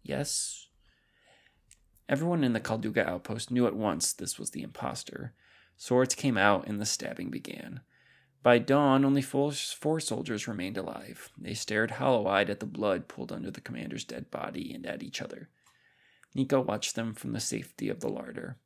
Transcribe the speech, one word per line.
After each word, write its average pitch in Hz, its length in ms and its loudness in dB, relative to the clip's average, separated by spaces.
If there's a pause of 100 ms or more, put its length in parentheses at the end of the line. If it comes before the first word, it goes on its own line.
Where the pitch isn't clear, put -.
Yes?" - 640 -4 (1400)
Everyone 160 340 2
in 120 100 4
the 110 60 2
Calduga 110 460 0
outpost 107 460 -4
knew 123 160 6
at 87 80 2
once 95 360 0
this - 280 -6
was - 100 -6
the - 140 -8
imposter. - 720 -8 (420)
Swords 127 380 4
came 120 240 2
out 101 280 8
and 101 120 -2
the 104 60 -2
stabbing - 440 -4
began. - 520 -10 (600)
By 120 160 10
dawn, 135 480 6
only 139 160 4
four, 139 300 0
four 156 480 -2
soldiers 110 480 -4
remained 104 280 -4
alive. - 600 -8
They - 160 -8
stared 110 380 0
hollow-eyed 107 580 4
at 98 120 -4
the 110 40 -6
blood 101 420 0
pooled - 240 -10
under - 200 -8
the - 100 -14
commander's - 440 -10
dead - 260 -12
body - 420 -8
and - 140 -10
at - 160 -6
each - 180 -8
other. - 280 -12 (840)
Nico 135 260 2
watched - 360 -2
them 113 180 -4
from 120 200 -6
the 110 60 -4
safety - 500 -4
of - 100 -4
the - 100 -2
larder. - 560 -8